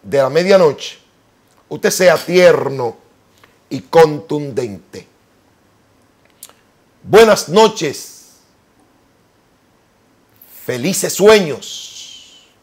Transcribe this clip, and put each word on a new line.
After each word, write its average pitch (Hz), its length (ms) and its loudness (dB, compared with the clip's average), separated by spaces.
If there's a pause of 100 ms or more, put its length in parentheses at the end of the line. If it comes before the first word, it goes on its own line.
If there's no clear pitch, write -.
de 104 180 -6
la 135 100 0
medianoche 175 680 0 (680)
usted 151 220 -4
sea 175 260 2
tierno 143 800 0 (720)
y 135 120 -10
contundente. 139 1300 -2 (2000)
Buenas 214 460 4
noches. - 920 -4 (2250)
Felices 156 480 -6
sueños. - 1300 -2 (160)